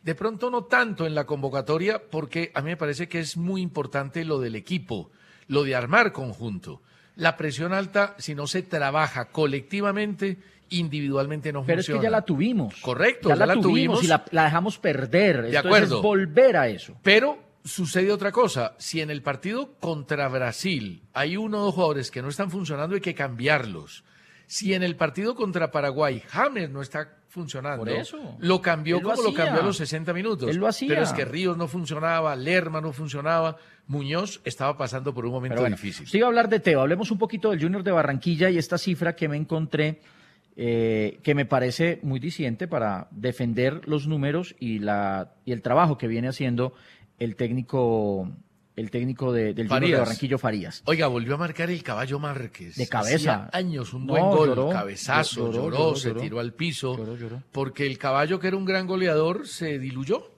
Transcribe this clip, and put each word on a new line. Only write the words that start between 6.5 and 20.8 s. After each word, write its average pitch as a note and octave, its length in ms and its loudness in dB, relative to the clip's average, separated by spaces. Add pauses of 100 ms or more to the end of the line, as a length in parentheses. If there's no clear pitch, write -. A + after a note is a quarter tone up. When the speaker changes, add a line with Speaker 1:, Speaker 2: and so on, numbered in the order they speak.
Speaker 1:
La E3 200 0
presión D#3+ 340 -4
alta, G3 460 0
si - 160 -10
no C#3+ 140 -8
se F#3 160 -2
trabaja C#3+ 600 -2
colectivamente, G3 1120 -2 (320)
individualmente D3 840 -2
no C#3+ 100 -4
Speaker 2:
Pero E3+ 180 2
es F#3 40 -2
que - 80 -4
Speaker 1:
funciona. A3 220 2
Speaker 2:
ya - 40 4
la - 60 -4
tuvimos. F3 560 0
Speaker 1:
Correcto, F3 480 2
Speaker 2:
Ya D3 60 8
Speaker 1:
ya E3+ 100 0
Speaker 2:
la F3 100 4
Speaker 1:
la A3+ 60 4
Speaker 2:
tuvimos - 380 4
Speaker 1:
tuvimos. F3 40 4
Speaker 2:
y E3+ 40 2
la, D#3 240 4
la D#3+ 140 4
dejamos E3+ 340 0
perder. D3 640 4
Speaker 1:
De A#2 60 -4
Speaker 2:
Entonces, D3 160 2
Speaker 1:
acuerdo. F#3 320 6
Speaker 2:
es C#3 40 2
volver G3 560 6
a C3 100 6
eso. - 360 -6
Speaker 1:
Pero A#3 340 6 (260)
sucede F#3 480 0
otra G3 200 0
cosa. F3+ 480 2
Si D#3+ 220 -4
en D3+ 100 -6
el C#3+ 100 -6
partido G3 580 -4
contra D3 500 -2
Brasil B2+ 720 -4 (100)